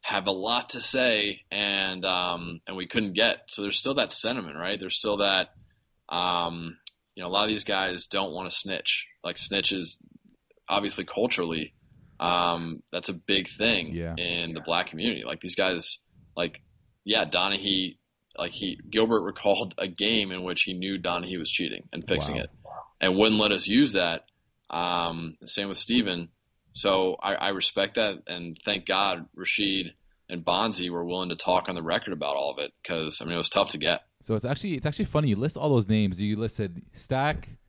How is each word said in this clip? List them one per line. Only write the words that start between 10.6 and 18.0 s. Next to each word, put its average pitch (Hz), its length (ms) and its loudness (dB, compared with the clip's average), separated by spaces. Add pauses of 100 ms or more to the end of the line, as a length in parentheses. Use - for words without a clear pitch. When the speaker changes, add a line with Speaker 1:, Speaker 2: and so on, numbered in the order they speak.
Speaker 1:
obviously 98 360 0
culturally, 82 680 -2 (460)
um, 85 600 2 (100)
that's - 160 -4
a 98 60 -4
big 95 340 0 (100)
thing 95 360 2
Speaker 2:
Yeah. 82 220 -4
Speaker 1:
in 85 380 -2
the 80 60 -6
black 85 280 0
community. 82 360 -4
Like, 73 160 -6
these 90 140 -8
guys, 92 440 0 (380)
like, 87 240 -2 (440)
yeah, 104 200 2
Donahue, 95 680 0 (420)